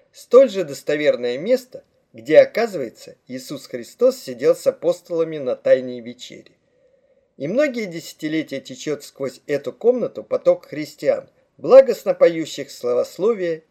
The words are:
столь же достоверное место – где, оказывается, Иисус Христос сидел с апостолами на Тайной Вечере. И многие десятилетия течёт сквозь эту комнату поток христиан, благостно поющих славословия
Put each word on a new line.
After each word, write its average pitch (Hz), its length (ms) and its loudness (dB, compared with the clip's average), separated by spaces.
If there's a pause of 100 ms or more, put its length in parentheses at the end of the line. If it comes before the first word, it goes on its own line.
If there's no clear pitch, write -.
(120)
столь 262 360 6
же 196 160 -2
достоверное 139 720 -2
место – 240 440 -4 (300)
где, 120 260 2
оказывается, 156 800 -2 (100)
Иисус 127 400 -14
Христос 131 520 0
сидел 131 360 0
с - 120 -4
апостолами 165 720 -2
на 123 180 -4
Тайной 127 440 2
Вечере. 117 520 -18 (840)
И 135 120 -8
многие 240 380 -2
десятилетия 156 720 -8
течёт 135 420 -10
сквозь - 440 -10
эту 139 260 -4
комнату 220 500 -2
поток 175 440 0
христиан, 143 640 -4 (280)
благостно 208 580 4
поющих 160 560 -2
славословия 165 1000 -4